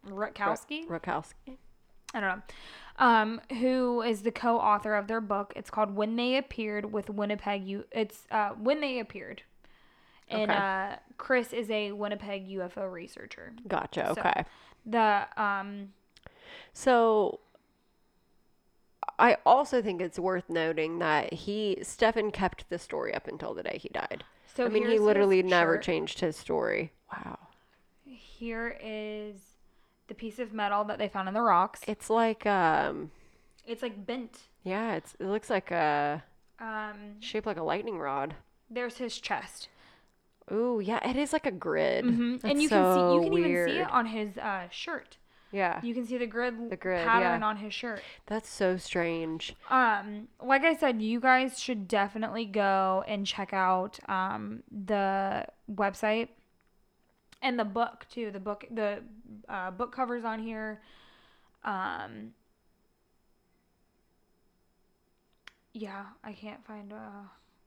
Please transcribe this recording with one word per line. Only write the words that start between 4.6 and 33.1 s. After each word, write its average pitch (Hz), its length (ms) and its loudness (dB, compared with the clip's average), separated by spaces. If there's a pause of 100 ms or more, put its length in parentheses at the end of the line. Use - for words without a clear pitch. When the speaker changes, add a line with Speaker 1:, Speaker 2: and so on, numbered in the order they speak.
Speaker 1:
of 202 120 0
their 226 140 -2
book. 202 340 -2
It's - 140 -12
called 208 260 0
When 214 220 0
They 247 180 2
Appeared 214 560 -2
with 214 180 -2
Winnipeg 202 580 -2
U-, 196 240 -6
it's, 214 400 -2
uh, 208 180 2
When 226 320 0
They 262 180 -2
Appeared. 202 440 -12 (840)
And, 214 240 0
Speaker 2:
Okay. 202 80 4
Speaker 1:
uh, 196 360 0 (220)
Chris 247 360 2
is 226 180 -4
a 208 220 -2
Winnipeg 202 540 -6
U 190 160 -6
F 180 140 -10
O 196 80 -4
researcher. - 680 -14 (140)
Speaker 2:
Gotcha. - 480 0
Speaker 1:
So, - 60 -4
Speaker 2:
Okay. - 240 2 (400)
Speaker 1:
the, 214 400 2 (160)
um, 202 520 -4 (800)
Speaker 2:
So, 226 680 4 (1800)
I 240 260 8
also 262 360 6
think 190 200 -2
it's 175 180 -4
worth 180 300 0
noting 160 500 0
that 156 340 2
he, 202 480 -2
Stefan 220 500 2
kept - 380 -2
the 175 100 -4
story 147 340 -4
up - 140 -6
until - 260 -8
the 85 100 -8
day - 180 -4
he - 80 -12
died. - 340 -6 (300)
Speaker 1:
So 247 120 0
Speaker 2:
I 233 40 0
mean, 214 140 4
he 226 60 2
Speaker 1:
here's 226 100 4
his - 20 6
Speaker 2:
literally 202 420 6
never 175 320 6
Speaker 1:
shirt. - 80 -2
Speaker 2:
changed 156 360 -2
his 160 160 0
story. 113 560 -2 (200)
Wow. - 260 -10 (680)
Speaker 1:
Here 233 760 -8
is 214 540 -8 (720)
the 208 80 -14
piece 220 240 -10
of 226 140 -8
metal 208 320 2
that 208 120 -4
they 214 120 -2
found 190 180 -4
in 190 60 -4
the 220 80 0
rocks. 196 460 4
Speaker 2:
It's - 220 -6
like, 226 360 2
um, 156 680 2 (540)